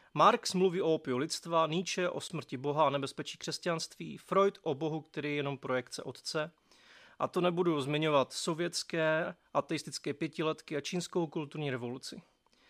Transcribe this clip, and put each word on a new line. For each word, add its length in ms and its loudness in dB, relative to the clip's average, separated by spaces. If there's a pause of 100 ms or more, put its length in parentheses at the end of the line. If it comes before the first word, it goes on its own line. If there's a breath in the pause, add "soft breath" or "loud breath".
(140 soft breath)
Marx 400 6
mluví 280 4
o 120 4
opiu 240 0
lidstva, 500 0
Nietzsche 420 -2
o 120 -4
smrti 360 -8
Boha 300 2
a 20 4
nebezpečí 480 -4
křesťanství, 800 -6
Freud 440 2
o 140 0
Bohu, 260 -2
který 280 -6
je 60 -2
jenom 220 -2
projekce 460 -2
otce. 480 -6 (680 loud breath)
A 80 0
to 140 0
nebudu 400 2
zmiňovat 520 4
sovětské, 1000 -2 (180)
ateistické 600 -2
pětiletky 640 -4
a 40 -2
čínskou 460 -2
kulturní 440 -4
revoluci. 500 -6 (480 soft breath)